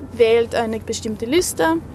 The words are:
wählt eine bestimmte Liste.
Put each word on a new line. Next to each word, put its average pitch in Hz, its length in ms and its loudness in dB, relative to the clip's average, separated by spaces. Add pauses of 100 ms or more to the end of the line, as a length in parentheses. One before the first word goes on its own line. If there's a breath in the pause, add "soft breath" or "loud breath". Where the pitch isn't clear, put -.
(120)
wählt 233 420 4
eine 220 260 -2
bestimmte 220 460 -6
Liste. 330 500 2 (180)